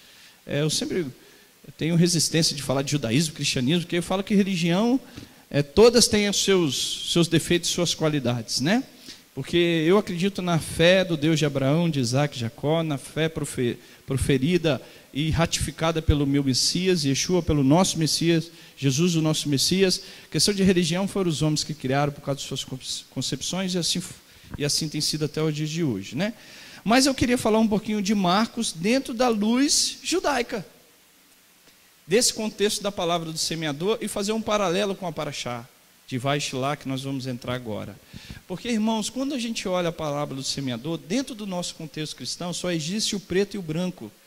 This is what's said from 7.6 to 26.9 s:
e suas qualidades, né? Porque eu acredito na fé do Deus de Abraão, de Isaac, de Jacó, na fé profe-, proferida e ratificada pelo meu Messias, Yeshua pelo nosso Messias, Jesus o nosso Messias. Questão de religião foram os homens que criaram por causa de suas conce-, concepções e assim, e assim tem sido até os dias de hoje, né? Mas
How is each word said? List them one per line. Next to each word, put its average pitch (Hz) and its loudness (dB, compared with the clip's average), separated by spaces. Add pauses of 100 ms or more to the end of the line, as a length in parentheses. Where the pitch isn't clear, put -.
e - -2
suas 175 0
qualidades, 123 -2
né? 208 2 (500)
Porque 135 -4 (300)
eu 190 6
acredito 196 -2
na 160 2
fé 180 4
do 170 -2
Deus 151 2
de 151 2
Abraão, 139 2
de 143 0
Isaac, 131 0
de 123 -8
Jacó, 147 -2
na 151 -4
fé 156 -4
profe-, 139 -4 (280)
proferida 139 2 (320)
e 147 -2
ratificada 160 0
pelo 147 2
meu 139 2
Messias, 170 2
Yeshua 151 0
pelo 151 2
nosso 165 4
Messias, 160 2 (260)
Jesus 156 2
o 160 2
nosso 151 0
Messias. 185 2 (280)
Questão 180 2
de 196 -2
religião 180 4
foram 185 0
os 143 -2
homens 151 2
que 160 -8
criaram 139 0
por - -16
causa 135 -4
de - -10
suas - -6
conce-, - -10
concepções 180 -4
e 180 0
assim, 170 -2 (580)
e 139 -2
assim 147 0
tem 151 -6
sido 156 -2
até 156 -4
os 156 0
dias 151 -4
de 165 -2
hoje, 101 -2
né? 208 -2 (520)
Mas 262 6